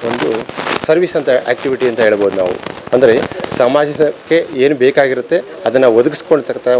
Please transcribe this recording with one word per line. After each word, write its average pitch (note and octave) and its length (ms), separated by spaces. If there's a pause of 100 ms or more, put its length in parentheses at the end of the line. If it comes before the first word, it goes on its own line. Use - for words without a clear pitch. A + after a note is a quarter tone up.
(100)
ಒಂದು B2 200 (580)
ಸರ್ವಿಸ್ E3+ 300
ಅಂತ, C#3 120 (200)
ಆ್ಯಕ್ಟಿವಿಟಿ B2+ 400
ಅಂತ A#2 180
ಹೇಳ್ಬೋದು G2+ 340
ನಾವು. F2+ 120 (420)
ಅಂದರೆ B2 180 (440)
ಸಮಾಜಕ್ಕೆ D3 800 (260)
ಏನು D3 180
ಬೇಕಾಗಿರುತ್ತೆ C3+ 560 (300)
ಅದನ್ನು B2+ 300
ಒದಗಿಸ್ಕೊಳ್ತಕ್ಕಂಥ B2+ 720 (100)